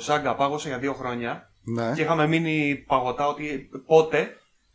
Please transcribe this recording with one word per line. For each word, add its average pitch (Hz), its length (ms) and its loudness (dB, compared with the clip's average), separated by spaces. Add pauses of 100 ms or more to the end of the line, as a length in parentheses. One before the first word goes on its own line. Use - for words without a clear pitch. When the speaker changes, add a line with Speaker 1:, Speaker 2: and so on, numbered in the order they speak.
Speaker 1:
Saga 139 300 2
πάγωσε 147 320 -2
για 127 100 -6
δύο 139 160 -2
χρόνια 123 580 -8 (100)
Speaker 2:
Ναι. 117 320 -2
Speaker 1:
και 160 80 -2
είχαμε 156 240 2
μείνει 156 600 0
παγωτά 131 420 0
ότι 147 420 -6 (160)
πότε, 160 500 4 (380)